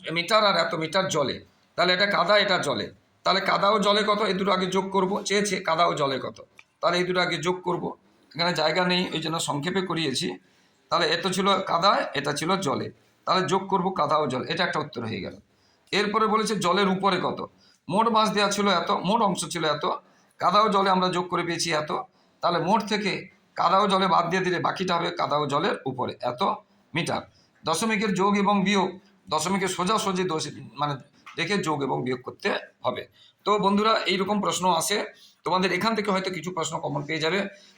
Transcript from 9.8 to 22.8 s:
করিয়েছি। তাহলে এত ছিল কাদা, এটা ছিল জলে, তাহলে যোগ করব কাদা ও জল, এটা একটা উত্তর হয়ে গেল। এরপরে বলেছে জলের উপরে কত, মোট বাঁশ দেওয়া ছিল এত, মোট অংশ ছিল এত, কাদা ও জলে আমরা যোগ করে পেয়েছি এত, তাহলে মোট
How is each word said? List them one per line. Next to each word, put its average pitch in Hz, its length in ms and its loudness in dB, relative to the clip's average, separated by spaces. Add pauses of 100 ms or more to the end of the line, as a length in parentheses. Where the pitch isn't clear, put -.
করিয়েছি। 165 460 -2 (640)
তাহলে 165 160 2 (100)
এত 170 120 -2
ছিল 190 200 0 (140)
কাদা, 170 300 2 (220)
এটা 147 200 -2
ছিল 156 180 -2 (100)
জলে, 120 260 -2 (380)
তাহলে 180 220 2
যোগ 190 200 2
করব 185 180 0 (140)
কাদা 151 180 2
ও 151 100 2
জল, 127 180 -2
এটা 170 180 -2
একটা 170 160 -2
উত্তর 143 260 -8
হয়ে 98 160 -6
গেল। 76 140 -10 (560)
এরপরে 208 360 0
বলেছে 214 280 0
জলের 185 320 2
উপরে 190 360 2
কত, - 160 -4 (500)
মোট 214 180 2
বাঁশ 220 280 4
দেওয়া 202 160 2
ছিল 202 160 0
এত, 175 240 2
মোট 208 300 0
অংশ 190 240 0
ছিল 160 200 -6
এত, 147 200 0 (540)
কাদা 185 220 4
ও 220 80 4
জলে 196 200 2
আমরা 185 200 4
যোগ 175 200 -2
করে 170 140 -2
পেয়েছি 170 280 -4
এত, 151 200 -2 (500)
তাহলে 170 180 2
মোট 190 280 2